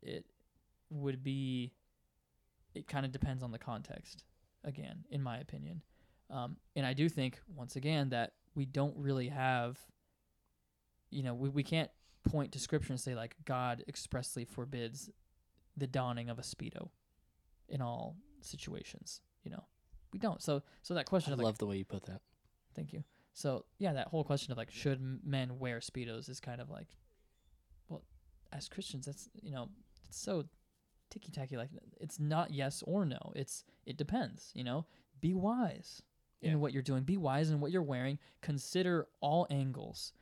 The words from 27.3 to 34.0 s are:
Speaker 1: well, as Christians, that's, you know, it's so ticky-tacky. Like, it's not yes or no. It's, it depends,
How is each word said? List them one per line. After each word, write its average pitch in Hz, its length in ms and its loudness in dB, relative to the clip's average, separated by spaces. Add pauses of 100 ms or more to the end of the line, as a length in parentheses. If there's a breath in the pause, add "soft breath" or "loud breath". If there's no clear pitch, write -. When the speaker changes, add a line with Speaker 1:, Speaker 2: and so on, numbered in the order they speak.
Speaker 1:
well, 156 140 -8 (480)
as 143 160 -8
Christians, 143 380 -6
that's, 143 240 -8 (140)
you - 80 -8
know, 127 180 -4 (400)
it's - 100 -12
so 180 260 0 (640)
ticky-tacky. 139 480 -6
Like, 117 100 -2 (320)
it's - 180 -6
not 156 320 4
yes 139 360 0
or 190 180 4
no. 139 140 0 (160)
It's, - 300 -6 (200)
it 139 140 -6
depends, 147 560 -2